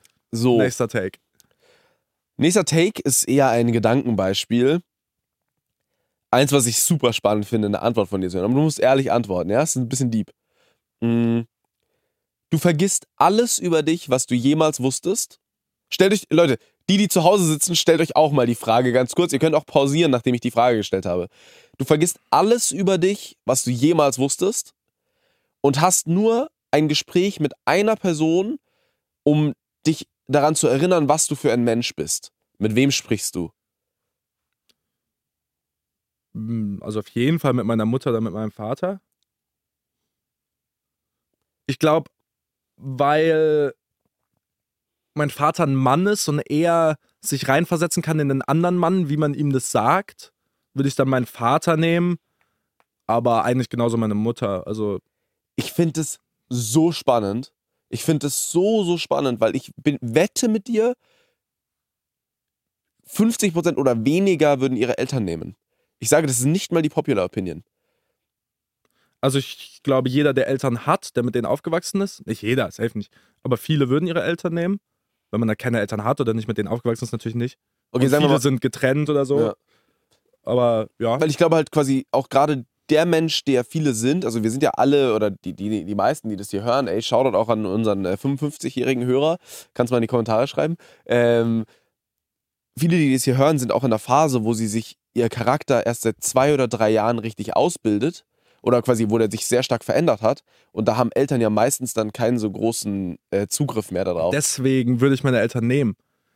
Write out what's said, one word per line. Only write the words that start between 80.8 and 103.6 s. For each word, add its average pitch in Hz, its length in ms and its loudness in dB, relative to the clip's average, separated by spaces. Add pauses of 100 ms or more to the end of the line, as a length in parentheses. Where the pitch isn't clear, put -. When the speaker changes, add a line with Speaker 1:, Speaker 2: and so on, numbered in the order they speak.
Speaker 2:
ja. 117 220 -2
Speaker 1:
Weil 156 80 0
ich 143 80 -2
glaube 165 180 4
halt 156 160 0
quasi 135 400 0
auch 135 180 0
gerade 139 360 2 (240)
der 156 160 4
Mensch, 160 400 0
der 123 180 2
viele 151 300 -2
sind, 127 320 -2
also 110 180 -2
wir 110 80 0
sind 131 100 -4
ja 147 100 2
alle, 135 440 2
oder 107 160 0
die, 90 220 -10
die, 101 320 -6
die 104 100 -6
meisten, 113 320 -2
die 107 80 -6
das 98 140 -12
hier 101 140 -6
hören, 123 260 0
ey, 101 120 -2
Shoutout 123 360 0
auch 107 100 0
an 110 180 0
unseren, 101 380 0
äh, 92 140 -2
fünfundfünfzigjährigen 135 880 -4
Hörer, 143 320 0 (360)
kannst 120 180 0
mal 127 80 2
in - 20 0
die 113 60 -2
Kommentare 113 400 0
schreiben. 156 280 -4 (300)
Ähm, 117 580 2 (1120)
viele, 170 200 2
die 143 160 4
das 131 100 0
hier 127 140 0
hören, 147 200 4
sind 127 140 -4
auch 127 140 0
in 127 40 2
der 110 100 2
Phase, 131 440 2
wo 113 100 0
sie 113 140 -2
sich 110 300 -6 (160)
ihr 117 160 0
Charakter 127 560 0
erst 117 160 -4
seit 113 200 -2
zwei 139 320 2
oder 131 140 2
drei 110 220 0
Jahren 110 300 0
richtig 107 360 -8
ausbildet 123 720 0 (360)
oder 120 200 2
quasi, 113 280 0
wo 113 80 2
der 110 140 2
sich 107 140 -8
sehr 123 180 0
stark - 220 -4
verändert 139 360 0
hat. 117 200 0 (320)
Und 110 160 -2
da 110 80 2
haben 120 160 0
Eltern 131 260 0
ja 113 100 2
meistens 117 440 -2
dann 107 180 -4
keinen 120 260 -2
so 107 140 -2
großen, 101 640 -4 (140)
äh, 101 160 -2
Zugriff 123 440 -4